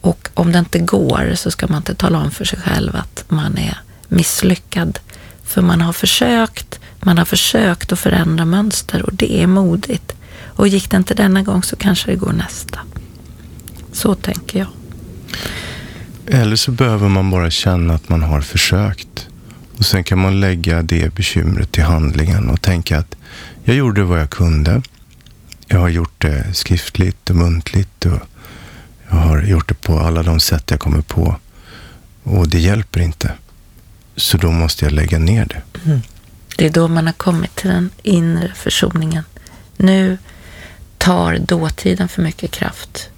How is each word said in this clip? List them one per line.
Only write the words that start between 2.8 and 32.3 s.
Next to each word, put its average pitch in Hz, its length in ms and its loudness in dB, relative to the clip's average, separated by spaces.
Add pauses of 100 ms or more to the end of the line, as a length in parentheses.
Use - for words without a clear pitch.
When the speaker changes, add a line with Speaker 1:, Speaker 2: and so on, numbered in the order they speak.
Speaker 1:
att - 320 -8
man 151 300 -2
är - 200 -4 (300)
misslyckad. 175 920 0 (440)
För - 180 -2
man 175 200 2
har 170 120 0
försökt, - 840 0 (200)
man 175 180 4
har 170 80 2
försökt 190 680 0
att 180 80 -2
förändra 165 460 2
mönster 190 600 0
och - 80 -4
det - 280 0
är 175 60 4
modigt. 190 680 0 (400)
Och 202 120 4
gick 196 220 0
det 190 80 2
inte 185 160 0
denna 196 280 4
gång 196 220 0
så - 120 -4
kanske 196 360 0
det - 60 0
går - 160 -2
nästa. - 460 -6 (1120)
Så 208 240 0
tänker - 440 -6
jag. 196 80 -4 (1600)
Speaker 2:
Eller 113 280 2
så - 160 -2
behöver 110 380 2
man 95 220 2
bara 87 200 2
känna 87 420 2
att - 160 -4
man 82 140 2
har 76 180 0
försökt. - 840 -2 (500)
Och 104 80 0
sen 95 180 0
kan 92 160 0
man 95 200 2
lägga 85 420 0
det 80 340 0
bekymret - 560 0
till 80 120 2
handlingen 78 680 2
och - 120 0
tänka 87 360 0
att - 180 -4 (480)
jag 117 120 4
gjorde 113 280 2
vad 87 160 2
jag 76 100 -2
kunde. 82 520 2 (840)
Jag 90 120 4
har 87 100 4
gjort 82 320 -2
det 76 320 0
skriftligt - 760 -2
och 95 60 2
muntligt 85 680 0
och 90 140 2 (920)
jag 87 60 0
har 80 260 4
gjort 92 260 2
det - 60 -2
på 80 260 0
alla 82 240 0
de 82 160 2
sätt - 320 0
jag 73 80 0
kommer 73 220 0
på. 82 340 0 (880)
Och 92 240 2